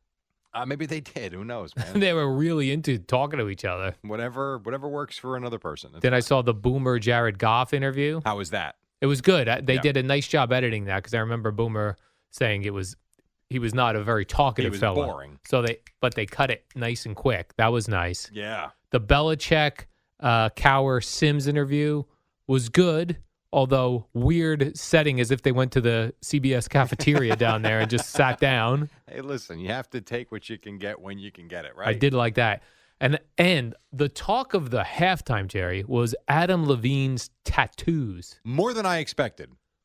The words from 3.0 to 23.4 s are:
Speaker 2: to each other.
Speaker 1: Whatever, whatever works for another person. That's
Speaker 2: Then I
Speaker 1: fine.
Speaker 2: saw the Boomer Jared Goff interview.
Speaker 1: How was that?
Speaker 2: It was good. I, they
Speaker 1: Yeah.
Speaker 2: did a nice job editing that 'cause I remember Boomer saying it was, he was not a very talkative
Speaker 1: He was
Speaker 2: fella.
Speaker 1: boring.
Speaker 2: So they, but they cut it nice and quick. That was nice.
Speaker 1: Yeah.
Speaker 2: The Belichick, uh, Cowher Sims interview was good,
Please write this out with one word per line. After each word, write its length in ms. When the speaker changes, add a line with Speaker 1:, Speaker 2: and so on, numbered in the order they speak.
Speaker 2:
to 120
each 160
other. 360
Speaker 1:
Whatever, 580
whatever 280
works 300
for 180
another 240
person. 320
That's 120
Speaker 2:
Then 100
I 40
Speaker 1:
fine. 40
Speaker 2:
saw 200
the 120
Boomer 460
Jared 400
Goff 340
interview. 500
Speaker 1:
How 140
was 140
that? 240
Speaker 2:
It 60
was 120
good. 300
I, 100
they 140
Speaker 1:
Yeah. 80
Speaker 2:
did 160
a 60
nice 260
job 240
editing 320
that 180
'cause 100
I 60
remember 320
Boomer 460
saying 320
it 100
was, 220
he 100
was 140
not 240
a 40
very 220
talkative 480
Speaker 1:
He 40
was 40
Speaker 2:
fella. 260
Speaker 1:
boring. 400
Speaker 2:
So 180
they, 160
but 160
they 100
cut 240
it 140
nice 300
and 80
quick. 440
That 160
was 160
nice. 420
Speaker 1:
Yeah. 380
Speaker 2:
The 100
Belichick, 840
uh, 300
Cowher 520
Sims 440
interview 560
was 220
good, 480